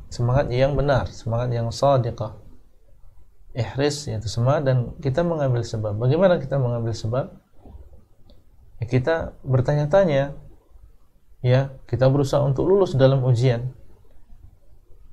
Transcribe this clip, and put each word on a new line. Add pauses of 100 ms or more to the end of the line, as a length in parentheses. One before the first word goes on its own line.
(140)
semangat
yang
benar,
semangat
yang
shadiqah. (1200)
Ihris,
yaitu
semangat,
dan
kita
mengambil
sebab.
Bagaimana
kita
mengambil
sebab? (1400)
Ya,
kita
bertanya-tanya. (1040)
Ya, (160)
kita
berusaha
untuk
lulus
dalam
ujian. (1400)